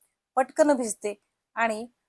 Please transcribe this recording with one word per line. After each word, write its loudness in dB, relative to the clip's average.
पटकन 2
भिजते -4
आणि -2